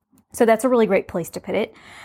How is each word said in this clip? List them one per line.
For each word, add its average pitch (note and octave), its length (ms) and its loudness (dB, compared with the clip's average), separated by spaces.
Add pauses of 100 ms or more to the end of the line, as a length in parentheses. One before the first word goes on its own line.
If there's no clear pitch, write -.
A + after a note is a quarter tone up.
(340)
So - 120 2
that's A3 200 2
a B3+ 40 2
really A#3+ 160 4
great F#3+ 220 0
place E3+ 220 -6
to - 100 -12
put F#3+ 160 -8
it. G3 180 -4 (320)